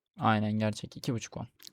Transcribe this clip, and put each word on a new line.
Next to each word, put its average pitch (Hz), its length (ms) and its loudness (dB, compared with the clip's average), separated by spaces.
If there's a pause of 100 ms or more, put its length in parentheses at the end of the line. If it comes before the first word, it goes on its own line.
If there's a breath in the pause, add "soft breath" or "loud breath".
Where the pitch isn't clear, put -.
(200)
Aynen 107 320 4
gerçek. 107 460 -2
İki 135 160 -4
buçuk - 200 -6
won. 120 140 -8 (260)